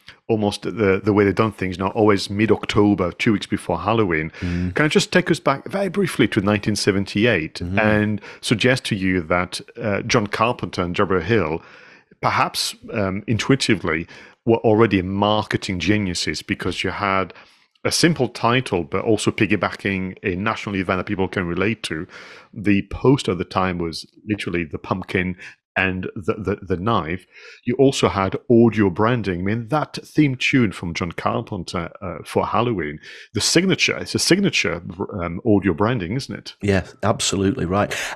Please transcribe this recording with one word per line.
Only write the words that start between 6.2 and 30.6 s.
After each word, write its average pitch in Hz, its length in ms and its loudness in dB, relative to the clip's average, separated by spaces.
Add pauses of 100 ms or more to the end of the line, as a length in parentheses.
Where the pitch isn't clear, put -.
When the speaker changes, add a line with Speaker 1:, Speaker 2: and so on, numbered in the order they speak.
Speaker 1:
to - 100 -2
nineteen 104 380 0
seventy-eight 98 760 0
Speaker 2:
Mm-hmm. 95 240 -4
Speaker 1:
and 107 420 2 (180)
suggest 123 460 0
to 113 100 -4
you 92 280 0
that, 87 360 -2 (220)
uh, 101 220 -2
John 107 240 2
Carpenter 107 560 -2
and 87 120 -4
Deborah 92 280 2
Hill, 85 380 0 (600)
perhaps, 131 540 -2 (180)
um, 98 340 -2
intuitively, 95 800 0 (380)
were 113 140 4
already 107 420 4
marketing 101 800 0
geniuses 87 600 0
because - 440 -4
you 92 60 -4
had 95 420 0 (500)
a 110 80 -2
simple 151 380 2
title, 117 540 0
but 92 200 -4
also 107 280 2
piggybacking 98 920 -2
a 95 120 -2
national 104 420 -4
event 95 220 0
that 87 80 -6
people 95 200 -2
can 90 180 -4
relate 92 380 -2
to. 80 240 -8 (460)
The 98 360 2
poster - 440 2
at 87 40 -2
the 92 60 -4
time 92 360 -2
was 82 260 -6 (220)
literally 95 360 -4
the 73 140 -8
pumpkin 92 580 -4 (420)
and 92 260 0 (120)
the, 107 180 -4
the, 101 280 -4
the 95 140 -4
knife. 90 500 -2 (400)
You 123 120 -2
also 135 320 4
had 95 260 0 (160)
audio 110 380 6
branding. 101 500 0
I 90 40 -4
mean, 110 260 -2
that 147 340 -2
theme 143 320 2
tune 120 380 2